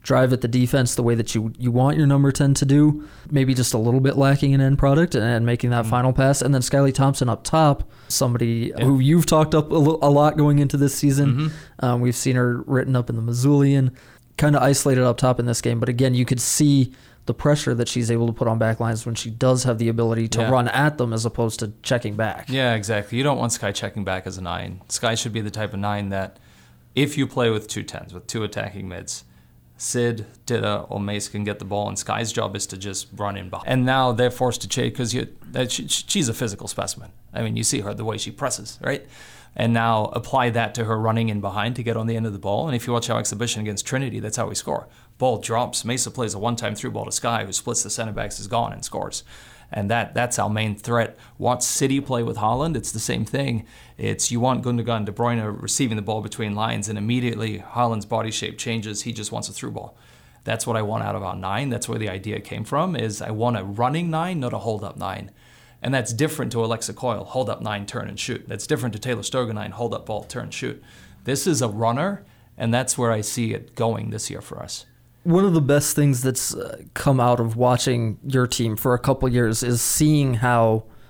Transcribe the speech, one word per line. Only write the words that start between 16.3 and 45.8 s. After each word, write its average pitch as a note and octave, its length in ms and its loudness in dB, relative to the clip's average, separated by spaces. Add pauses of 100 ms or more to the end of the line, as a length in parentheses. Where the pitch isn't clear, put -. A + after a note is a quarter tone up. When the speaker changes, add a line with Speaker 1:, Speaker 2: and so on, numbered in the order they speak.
Speaker 1:
see C#3+ 500 4 (340)
the A#2+ 80 -2
pressure D3 400 0
that A#2 140 0
she's A#2 240 0
able A#2 160 2
to A2+ 60 0
put A#2+ 160 -2
on A2+ 100 2
back A2+ 220 0
lines A2+ 240 -2
when A#2 100 -6
she - 140 -6
does B2 340 2
have A#2+ 140 2
the A2+ 100 0
ability A2+ 400 0
to A#2 140 0
Speaker 2:
Yeah. A2+ 80 0
Speaker 1:
run B2+ 180 4
at C#3+ 300 2
them A#2 160 0
as A2+ 120 -2
opposed A2+ 360 -2
to G#2+ 100 -4 (100)
checking A#2 360 -2
back. G#2+ 320 -4
Speaker 2:
Yeah, B2+ 240 2
exactly. G#2 440 -2
You C3 60 2
don't C#3 140 2
want A#2+ 160 -2
Sky G2+ 180 -2
checking G2+ 320 -6
back F#2 240 -4
as F#2 100 -8
a F#2+ 40 -10
nine. F#2 480 -8
Sky A2+ 260 -2
should A2+ 160 -4
be A2+ 80 -4
the G#2 100 -4
type G#2+ 240 -6
of G2 60 -6
nine G2+ 300 -4
that F#2+ 260 -4 (580)
if C#3+ 240 0
you C3+ 80 2
play A#2+ 240 0
with G#2+ 200 -2
two - 140 -8
tens, - 300 -14
with F2+ 140 -16
two A2 160 -4
attacking G2+ 460 -8
mids, - 340 -12 (540)
Sid, A#2+ 480 -2 (200)
Ditta, G#2+ 440 -2
or G2+ 100 -6
Mace G2+ 300 -4
can G#2 160 -6
get G#2 140 -4
the F#2+ 60 -12
ball, G2+ 240 -4
and G2 80 -8
Sky's G#2+ 340 -4
job G#2 260 -4
is - 100 -6
to G2 100 -12
just G2 380 -10
run G2+ 220 -6
in F#2 120 -12
behind. F#2 200 -10
And B2+ 160 2
now C3 260 2
they're A#2+ 200 2
forced B2 300 -2
to G#2 60 -8
chase A#2+ 280 -2
'cause A#2 180 -2
you, B2 140 -4 (240)
that B2+ 200 -2
she, - 160 -6
she's - 420 -2
a A2 40 -2
physical G#2 340 -6
specimen. - 420 -8 (240)
I A#2 80 -6
mean, A2 140 -2
you A2+ 80 -2
see A#2 180 0
her, G2+ 120 -6
the A2 120 -8
way G#2+ 120 -4
she A2 140 -8
presses, - 500 -8
right? C3+ 240 -4 (500)
And A#2 180 2
now A2+ 400 2
apply B2 380 0
that A2+ 240 -2
to A#2 100 -2
her A2 140 0
running A2+ 300 0
in G#2 120 -2
behind G2+ 340 -4
to B2 80 -6
get A2+ 140 -2
on A2+ 100 -2
the A2+ 80 0
end A2+ 100 -2
of G#2+ 80 -4
the G2 60 -10
ball. G#2+ 280 -2
And C3 80 -2
if A#2 120 -6
you A#2+ 60 -2
watch A#2 160 -2
our A2+ 100 0
exhibition A2+ 420 -4
against G#2+ 240 -6
Trinity, C3 340 -4
that's G#2 180 -6
how G#2+ 100 -2
we - 80 -8
score. - 320 -6 (300)
Ball B2+ 220 2
drops, - 460 -2